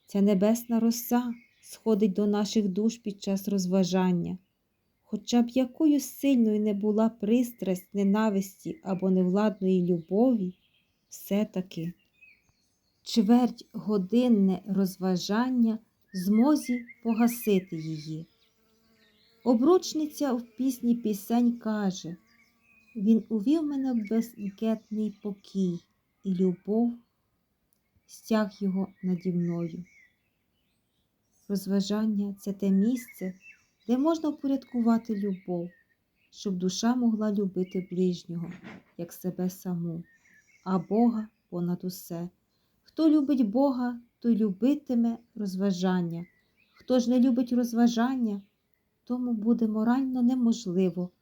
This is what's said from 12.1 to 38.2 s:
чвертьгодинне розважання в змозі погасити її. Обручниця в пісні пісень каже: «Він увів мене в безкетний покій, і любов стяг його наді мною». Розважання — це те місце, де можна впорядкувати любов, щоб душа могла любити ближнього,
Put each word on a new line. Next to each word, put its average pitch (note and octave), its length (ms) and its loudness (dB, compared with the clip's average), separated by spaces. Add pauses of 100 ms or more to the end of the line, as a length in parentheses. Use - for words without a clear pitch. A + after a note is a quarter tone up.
чвертьгодинне G#3+ 1600 2
розважання G3+ 1120 0 (340)
в F#3+ 40 -10
змозі A#3+ 680 2 (180)
погасити G#3+ 720 0
її. D#3 520 -8 (1160)
Обручниця D4 880 2
в B3 80 -2 (160)
пісні A#3+ 380 0
пісень A#3 640 0
каже: G3 580 -4 (800)
«Він A3 340 2
увів B3 340 0
мене C4+ 300 -2
в G#3+ 160 -4
безкетний G#3+ 1120 -4
покій, F#3+ 560 -4 (440)
і F#3+ 120 -2
любов G3+ 600 0 (1080)
стяг G#3+ 540 -2
його F#3+ 280 -2 (160)
наді F#3 280 -2
мною». E3+ 520 -4 (1700)
Розважання — G3+ 880 -2
це G3+ 140 -6
те G3 160 -2
місце, G3 640 0 (540)
де A#3+ 100 2
можна D#4+ 320 0
впорядкувати A#3+ 840 -2
любов, F3+ 540 -4 (600)
щоб - 280 -6
душа F#3 380 0
могла G#3+ 380 0
любити F#3 580 -4
ближнього, F3 600 -2 (460)